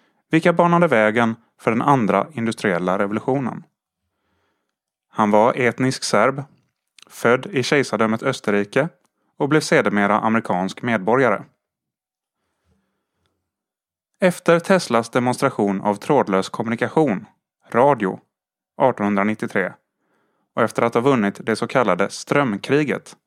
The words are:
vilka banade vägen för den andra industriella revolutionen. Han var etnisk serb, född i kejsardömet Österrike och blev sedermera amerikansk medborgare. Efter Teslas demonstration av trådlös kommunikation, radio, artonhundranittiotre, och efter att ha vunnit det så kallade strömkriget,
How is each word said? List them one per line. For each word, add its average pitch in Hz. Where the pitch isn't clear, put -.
vilka 165
banade 170
vägen 113
för 123
den 113
andra 104
industriella 95
revolutionen. 110
Han 107
var 107
etnisk 127
serb, 131
född 123
i 104
kejsardömet 113
Österrike 123
och 143
blev 151
sedermera 104
amerikansk 107
medborgare. 117
Efter 170
Teslas 143
demonstration 123
av 104
trådlös 101
kommunikation, 117
radio, 117
artonhundranittiotre, 104
och 123
efter 113
att 117
ha 120
vunnit 117
det 110
så 120
kallade 98
strömkriget, 135